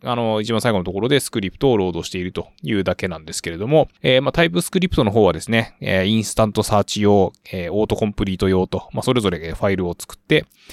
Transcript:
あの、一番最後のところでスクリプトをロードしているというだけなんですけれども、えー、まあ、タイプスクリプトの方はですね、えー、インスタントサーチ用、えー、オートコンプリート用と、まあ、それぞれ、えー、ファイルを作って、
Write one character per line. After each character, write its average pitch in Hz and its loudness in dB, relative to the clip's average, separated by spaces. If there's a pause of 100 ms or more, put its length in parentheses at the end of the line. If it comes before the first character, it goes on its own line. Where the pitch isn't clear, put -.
あ 123 -4
の、 110 0
一 110 -4
番 113 0
最 117 2
後 98 2
の 90 -2
と 90 -6
こ 98 -6
ろ 110 0
で 135 2
ス - -10
ク 117 -4
リ 98 -4
プ - -12
ト 135 4
を 113 4
ロ 92 2
ー - -2
ド 85 -6
し - -12
て - -8
い 90 -4
る 90 -8
と - -8 (120)
い 131 -4
う 98 0
だ 90 0
け - -6
な 85 -8
ん 78 -20
で 76 -14
す - -8
け 87 -8
れ 82 -10
ど 101 -6
も、 147 4 (160)
え 131 4
ー、 - 4
ま 139 -2
あ、 - 0
タ 170 2
イ 165 2
プ 175 0
ス - -10
ク 185 0
リ 185 0
プ - -2
ト 135 4
の 101 2
方 110 4
は 92 6
で 80 -6
す - -10
ね、 113 -2
え 95 0
ー、 92 0
イ 110 2
ン 107 0
ス - -8
タ 113 4
ン 107 2
ト 104 0
サ 104 2
ー 101 2
チ - -6
用、 101 4 (180)
え 87 -8
ー、 80 -6
オ 104 0
ー 107 0
ト - -2
コ 110 0
ン 104 -2
プ 104 -4
リ 95 -2
ー 92 -4
ト 95 2
用 92 2
と、 - -6
ま - -6
あ、 110 -6
そ 131 2
れ 123 2
ぞ 101 0
れ、 87 -2
え 82 -8
ー、 - -6
フ - -4
ァ 101 2
イ 95 0
ル 90 -2
を 85 -6
作 - -18
っ - -20
て、 - 0 (260)